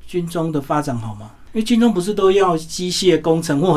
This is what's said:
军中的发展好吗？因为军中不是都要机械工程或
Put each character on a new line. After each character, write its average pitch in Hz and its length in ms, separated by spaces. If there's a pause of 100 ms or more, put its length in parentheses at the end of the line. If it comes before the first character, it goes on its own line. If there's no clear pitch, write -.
军 175 200
中 165 280
的 143 80
发 151 200
展 131 160
好 110 180
吗？ 107 160 (220)
因 220 60
为 220 40
军 226 160
中 233 120
不 180 80
是 202 140
都 190 180
要 185 240
机 180 360
械 170 280
工 165 220
程 151 200
或 180 160